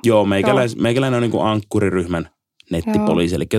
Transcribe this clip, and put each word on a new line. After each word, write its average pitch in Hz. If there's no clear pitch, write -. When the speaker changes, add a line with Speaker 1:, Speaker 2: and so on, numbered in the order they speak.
Speaker 1:
Joo, 107
meikäläis-, 101
Speaker 2:
Joo. -
Speaker 1:
meikäläinen 120
on 120
niinku 110
ankkuriryhmän 92
nettipoliisi, 87
Speaker 2:
Joo. -
Speaker 1:
eli 73